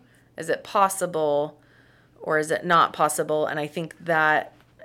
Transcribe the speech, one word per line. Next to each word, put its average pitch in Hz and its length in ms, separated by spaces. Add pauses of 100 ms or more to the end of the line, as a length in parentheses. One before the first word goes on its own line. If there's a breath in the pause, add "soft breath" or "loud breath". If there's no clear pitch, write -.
(380 soft breath)
is 165 120
it - 140
possible 160 960 (640 soft breath)
or 156 180
is 156 100
it - 160
not 170 280
possible? 151 520
And 151 140
I 151 80
think 160 320
that 156 540 (320)